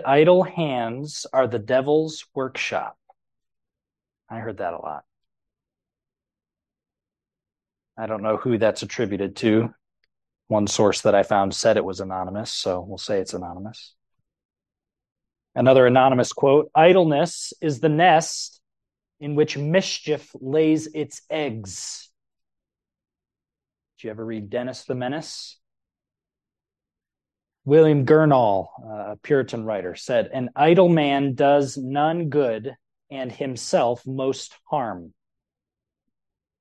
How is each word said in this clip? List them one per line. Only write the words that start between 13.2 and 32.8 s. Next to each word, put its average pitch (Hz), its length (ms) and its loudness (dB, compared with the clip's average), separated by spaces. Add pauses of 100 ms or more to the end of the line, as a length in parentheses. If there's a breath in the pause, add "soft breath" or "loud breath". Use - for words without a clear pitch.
it's 92 140 -8
anonymous. 90 600 -14 (1600)
Another 127 320 6
anonymous 127 460 4
quote, 147 420 2
"Idleness 170 840 4
is 143 200 -4
the 160 80 2
nest 165 720 2 (580)
in 147 160 -6
which 151 240 0
mischief 151 760 -4
lays 156 600 0
its - 340 -10
eggs." 113 800 -10 (1900)
Did - 80 -18
you 113 60 -10
ever 110 140 -12
read 110 240 -10
Dennis 123 360 -8
the 131 100 -6
Menace? 127 640 -10 (2000)
William 147 420 6
Gurnall, 131 640 4 (140)
uh, 107 300 -12
a 110 40 -16
Puritan 127 480 -2
writer, 92 320 -6
said, 117 360 -4
"An 127 220 -6
idle 175 340 6
man 139 460 0
does 139 420 2
none 147 520 -2
good 127 480 -2 (340)